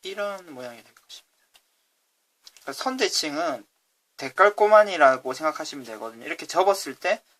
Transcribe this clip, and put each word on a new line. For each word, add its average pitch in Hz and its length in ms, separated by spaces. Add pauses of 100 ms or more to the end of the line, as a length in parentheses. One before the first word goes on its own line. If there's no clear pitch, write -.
이런 190 520
모양이 120 300
될 - 120
것입니다. - 400 (1300)
그러니까 135 120
선 262 240
대칭은 147 680 (520)
대깔꼬마니라고 185 1160
생각하시면 151 520
되거든요. 113 400
이렇게 - 220
접었을 165 480
때 202 260 (180)